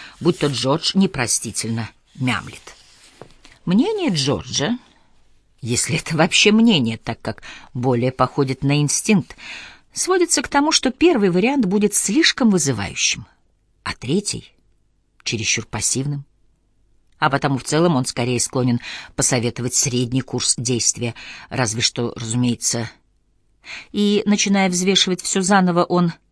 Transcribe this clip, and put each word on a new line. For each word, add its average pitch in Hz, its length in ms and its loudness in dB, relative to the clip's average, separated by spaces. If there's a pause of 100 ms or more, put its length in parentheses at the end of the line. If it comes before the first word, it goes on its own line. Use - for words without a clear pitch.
(200)
будто 160 280 0
Джордж 135 460 -2
непростительно 117 960 -2 (260)
мямлит. - 600 -6 (920)
Мнение 311 460 2
Джорджа, 143 680 -2 (840)
если 117 360 -2
это - 180 -6
вообще 170 360 4
мнение, 214 460 4
так - 240 -8
как - 200 -8 (320)
более 127 380 0
походит 131 520 0
на 143 160 2
инстинкт, 147 560 0 (560)
сводится 349 500 0
к - 60 -6
тому, 294 240 2
что 262 200 0
первый 254 380 4
вариант 226 360 2
будет 208 280 2
слишком 254 560 2
вызывающим, 131 760 -2 (580)
а - 100 -8
третий — 139 600 -6 (680)
чересчур 107 420 -4
пассивным. 143 600 -4 (920)
А 151 120 2
потому 139 280 0
в 120 60 -8
целом 165 320 2
он 127 100 0
скорее 123 340 -2
склонен 123 400 0 (360)
посоветовать 120 580 -2
средний 123 480 0
курс - 360 -2
действия, 117 580 -2 (340)
разве 117 320 -2
что, - 340 -2
разумеется. 120 720 -2 (1040)
И, 208 340 2
начиная 196 440 2
взвешивать 180 520 0
всё - 200 -2
заново, 180 420 4
он 175 300 2 (180)